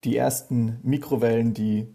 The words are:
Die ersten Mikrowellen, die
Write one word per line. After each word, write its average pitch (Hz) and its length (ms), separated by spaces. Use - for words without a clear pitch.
Die 117 120
ersten 120 640
Mikrowellen, 117 720
die 107 400